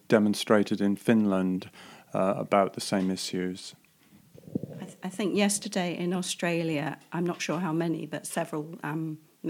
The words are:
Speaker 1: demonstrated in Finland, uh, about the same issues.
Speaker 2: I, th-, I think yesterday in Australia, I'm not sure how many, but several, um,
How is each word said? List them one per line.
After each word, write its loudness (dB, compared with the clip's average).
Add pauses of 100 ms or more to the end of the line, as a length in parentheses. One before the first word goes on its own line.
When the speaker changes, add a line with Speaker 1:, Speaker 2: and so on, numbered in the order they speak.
Speaker 1:
demonstrated 4
in 2
Finland, 2 (420)
uh, 2
about 2
the -8
same 0
issues. -6 (1080)
Speaker 2:
I, -12
th-, -18
I -6
think -2
yesterday 2
in -2
Australia, -2 (140)
I'm -2
not -4
sure -2
how -2
many, -2
but -10
several, -6
um, -6 (320)